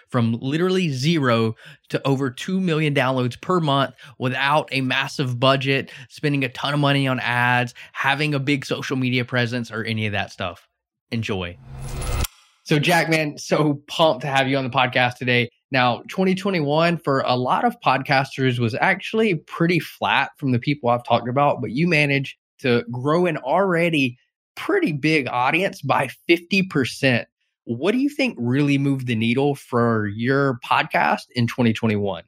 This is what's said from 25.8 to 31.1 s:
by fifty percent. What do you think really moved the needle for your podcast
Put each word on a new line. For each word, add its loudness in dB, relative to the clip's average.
by 0
fifty 2
percent. 0
What -2
do 0
you 0
think -2
really 2
moved 0
the -2
needle 2
for 0
your 0
podcast 0